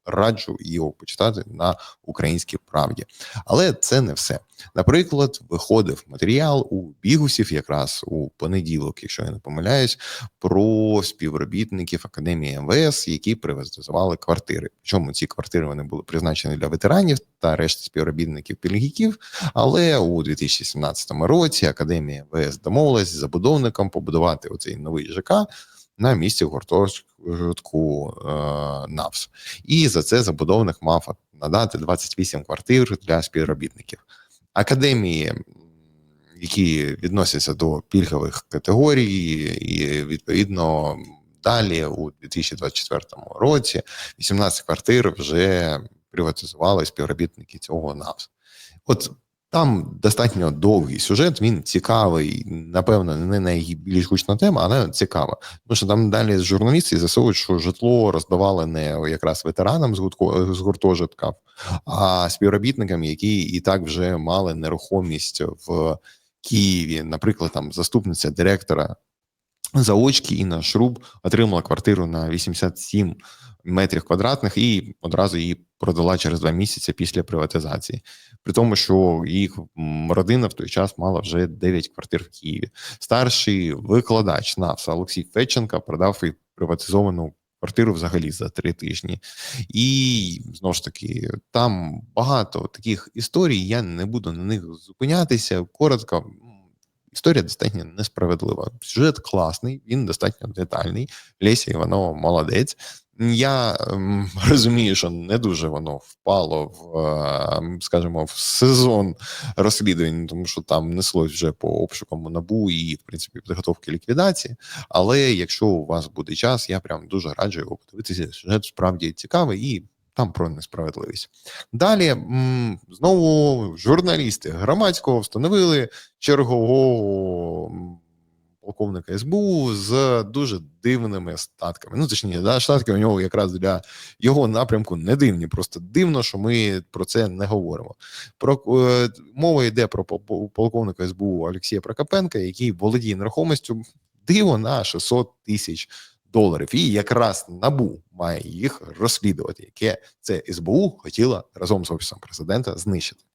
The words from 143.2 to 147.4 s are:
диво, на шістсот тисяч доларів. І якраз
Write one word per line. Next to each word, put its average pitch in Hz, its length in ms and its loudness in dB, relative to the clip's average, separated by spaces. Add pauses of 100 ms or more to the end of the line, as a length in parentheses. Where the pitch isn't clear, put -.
диво, 180 320 4
на 113 260 -2
шістсот 120 460 0 (160)
тисяч 104 420 -4 (440)
доларів. 87 400 4
І 123 180 2
якраз 104 580 0